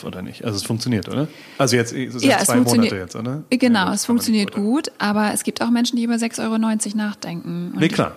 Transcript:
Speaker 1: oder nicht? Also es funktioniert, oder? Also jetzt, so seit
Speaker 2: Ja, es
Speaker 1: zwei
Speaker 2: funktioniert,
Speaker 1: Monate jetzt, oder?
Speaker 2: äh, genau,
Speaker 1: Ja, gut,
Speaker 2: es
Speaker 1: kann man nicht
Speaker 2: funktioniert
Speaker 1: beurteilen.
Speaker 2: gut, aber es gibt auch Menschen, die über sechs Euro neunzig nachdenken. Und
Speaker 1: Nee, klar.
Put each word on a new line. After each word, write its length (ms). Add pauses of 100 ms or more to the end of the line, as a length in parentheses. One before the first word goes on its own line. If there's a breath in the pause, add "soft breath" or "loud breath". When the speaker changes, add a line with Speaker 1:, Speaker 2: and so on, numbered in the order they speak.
Speaker 1:
oder 160
nicht? 200
Also 140
es 60
funktioniert, 440
oder? 200 (320 loud breath)
Also 160
jetzt, 160
so 260
seit 60
Speaker 2:
Ja, 160
es 60
Speaker 1:
zwei 100
Speaker 2:
funktioniert, 380
Speaker 1:
Monate 20 (100)
jetzt, 100
oder? 360
Speaker 2:
äh, 60
genau, 220
Speaker 1:
Ja, 60
gut, 100
Speaker 2:
es 120
Speaker 1:
kann 80
man 0
nicht 100
Speaker 2:
funktioniert 280
Speaker 1:
beurteilen. 200
Speaker 2:
gut, 240
aber 380
es 80
gibt 180
auch 80
Menschen, 280
die 80
über 120
sechs 220
Euro 180
neunzig 380
nachdenken. 760
Und 80
Speaker 1:
Nee, 80
klar. 280